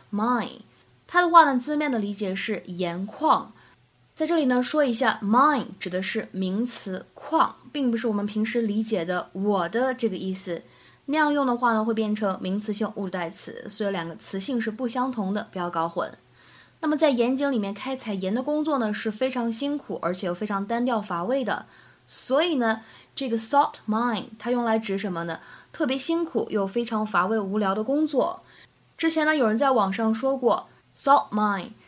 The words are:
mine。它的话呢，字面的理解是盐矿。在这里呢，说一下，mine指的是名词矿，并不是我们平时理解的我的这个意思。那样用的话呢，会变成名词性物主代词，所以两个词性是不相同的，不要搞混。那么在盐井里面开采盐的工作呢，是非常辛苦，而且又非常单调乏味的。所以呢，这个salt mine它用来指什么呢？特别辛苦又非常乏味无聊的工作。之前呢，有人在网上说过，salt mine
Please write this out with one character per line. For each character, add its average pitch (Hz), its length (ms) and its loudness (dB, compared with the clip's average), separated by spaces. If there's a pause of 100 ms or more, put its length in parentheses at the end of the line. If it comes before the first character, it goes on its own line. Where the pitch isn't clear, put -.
(120)
mine。 214 500 -2 (460)
它 349 140 4
的 349 80 4
话 330 160 10
呢， 269 120 2
字 294 200 -2
面 294 120 0
的 247 80 0
理 202 160 -2
解 190 220 -2
是 196 300 -2
盐 175 400 -4
矿。 240 480 0 (600)
在 311 140 -2
这 339 80 2
里 311 100 4
呢， 254 160 4
说 294 220 2
一 247 100 2
下， 226 300 0
mine 254 440 4 (120)
指 180 100 -6
的 185 140 -2
是 214 300 -4
名 190 320 -2
词 190 480 -6
矿， - 420 0 (160)
并 269 180 0
不 226 60 2
是 233 120 -2
我 220 60 2
们 202 120 0
平 214 200 -2
时 233 160 0
理 220 220 0
解 208 220 -2
的 180 260 -4
我 190 380 0
的 254 240 0
这 240 160 0
个 185 80 -2
意 190 160 -4
思。 185 300 -6 (420)
那 285 120 0
样 302 140 4
用 285 160 2
的 247 80 2
话 240 160 2
呢， 220 140 2
会 226 80 0
变 214 200 0
成 208 280 0
名 196 180 -2
词 208 140 -4
性 208 220 -2
物 202 100 -4
主 180 40 -6
代 175 200 -4
词， - 400 -10
所 202 180 -4
以 - 20 0
两 180 160 -2
个 165 120 -8
词 - 200 -6
性 233 220 -2
是 226 100 -2
不 226 160 -4
相 254 240 -2
同 208 240 -2
的， 208 200 -4
不 - 40 -8
要 175 120 -2
搞 170 180 0
混。 175 240 -4 (680)
那 320 60 -2
么 302 80 2
在 302 140 4
盐 247 260 2
井 277 160 0
里 254 60 0
面 202 160 -2
开 262 220 -6
采 233 180 -6
盐 185 200 -2
的 247 100 0
工 302 200 0
作 294 140 0
呢， 214 160 0
是 220 160 -2
非 233 220 -2
常 233 200 0
辛 285 260 -2
苦， - 240 -8
而 180 120 -2
且 185 140 -4
又 175 80 -2
非 214 100 -4
常 202 200 -4
单 233 200 -2
调 233 160 0
乏 175 220 -4
味 254 200 0
的。 190 220 -4 (400)
所 - 380 0
以 349 120 2
呢， 226 260 0 (340)
这 269 140 -2
个 226 80 0
salt - 380 2 (120)
mine 220 380 0 (120)
它 240 140 -4
用 240 120 2
来 226 140 2
指 202 200 -2
什 196 140 -2
么 170 120 -4
呢？ 170 160 -6 (320)
特 320 140 -2
别 269 120 0
辛 330 260 0
苦 233 260 -2
又 196 180 0
非 233 180 -2
常 220 200 -2
乏 190 200 2
味 220 140 0
无 196 180 -2
聊 196 160 2
的 214 100 -2
工 285 220 0
作。 262 380 -2 (540)
之 320 120 0
前 320 160 2
呢， 311 100 4
有 254 120 4
人 214 100 2
在 269 140 4
网 202 200 4
上 220 220 0
说 262 240 0
过， 240 320 0 (260)
salt 277 360 4
mine 208 400 0 (160)